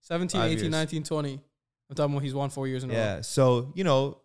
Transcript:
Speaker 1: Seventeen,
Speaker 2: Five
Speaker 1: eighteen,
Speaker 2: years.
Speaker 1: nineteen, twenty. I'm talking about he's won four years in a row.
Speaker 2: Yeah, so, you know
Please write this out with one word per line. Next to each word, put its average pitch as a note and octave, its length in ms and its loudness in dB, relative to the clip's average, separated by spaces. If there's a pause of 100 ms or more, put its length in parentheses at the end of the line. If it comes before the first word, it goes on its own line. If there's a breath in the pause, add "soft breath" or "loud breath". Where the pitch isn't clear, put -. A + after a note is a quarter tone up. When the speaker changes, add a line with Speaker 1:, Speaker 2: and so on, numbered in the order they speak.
Speaker 1:
Seventeen, F3 400 -2
Speaker 2:
Five A2+ 100 2
Speaker 1:
eighteen, A2 140 0
Speaker 2:
years. D#3+ 80 0
Speaker 1:
nineteen, D#3 320 -2
twenty. C#3+ 360 -4 (480)
I'm C#3 60 -14
talking C#3+ 180 2
about C#3+ 120 0
he's C3+ 100 -4
won C#3 160 -2
four C3+ 160 -6
years C3 160 -4
in B2+ 80 -6
a - 20 -2
row. A2+ 60 0
Speaker 2:
Yeah, G#2 220 0
so, B2+ 560 4
you F#3+ 80 -2
know C#3 400 2